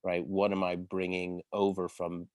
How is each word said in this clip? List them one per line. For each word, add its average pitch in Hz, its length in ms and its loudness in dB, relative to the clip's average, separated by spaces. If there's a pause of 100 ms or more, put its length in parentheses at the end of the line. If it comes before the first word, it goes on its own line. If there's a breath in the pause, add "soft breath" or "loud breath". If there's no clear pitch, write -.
right? 87 240 0
What 98 240 4
am 98 140 2
I 90 120 0
bringing 90 640 -4 (100)
over 98 360 2
from 87 460 -6